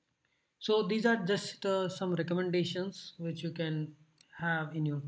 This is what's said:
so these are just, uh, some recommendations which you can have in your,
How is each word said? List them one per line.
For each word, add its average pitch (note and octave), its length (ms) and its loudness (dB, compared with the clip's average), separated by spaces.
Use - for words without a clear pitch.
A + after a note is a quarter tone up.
so G#3+ 220 4
these G#3+ 240 2
are A#3 100 6
just, F#3+ 480 -2
uh, F#3+ 240 2
some F3+ 280 0
recommendations F3+ 1000 0
which E3 260 -6
you E3 80 -4
can D#3 400 -2
have D#3+ 360 -2
in D#3 100 0
your, D3 240 0